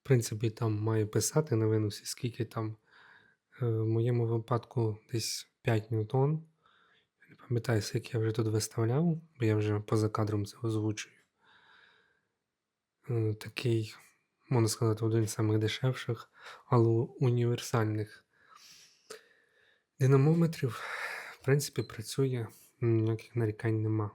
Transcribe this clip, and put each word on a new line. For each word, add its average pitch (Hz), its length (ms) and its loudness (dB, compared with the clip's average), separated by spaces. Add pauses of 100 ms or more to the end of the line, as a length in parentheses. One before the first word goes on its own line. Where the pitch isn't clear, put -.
В - 40 -20
принципі, 113 440 0
там 110 240 -2
має 107 320 0
писати 120 500 0
на 110 100 2
виносі, 107 400 -2
скільки 117 400 -6
там. 110 320 -8 (840)
Е, 123 40 -2
в 110 220 0
моєму 117 380 2
випадку 113 720 -2 (140)
десь - 360 -6 (140)
п'ять 110 300 0
ньютон. 135 520 0 (880)
Не - 60 -20
пам'ятаю, 117 460 -2
скільки - 360 -6
я - 20 0
вже 110 120 0
тут 113 160 -2
виставляв, 120 760 0 (180)
бо 117 60 0
я 107 100 4
вже 104 240 0
поза 107 300 0
кадром 104 360 -2
це - 180 -18
озвучую. 110 520 -4 (1900)
Е, 110 240 0
такий, 110 640 -2 (540)
можна 113 200 4
сказати, 110 360 0
один 110 220 2
з - 40 -6
самих 110 280 2
дешевших, 120 720 -2 (360)
але 117 240 6 (300)
універсальних 120 1080 0 (1700)
динамометрів. 139 840 4 (600)
В - 40 -14
принципі, 135 380 2
працює, 127 640 -4 (340)
ніяких 113 540 0
нарікань 110 460 0
нема. 107 340 -2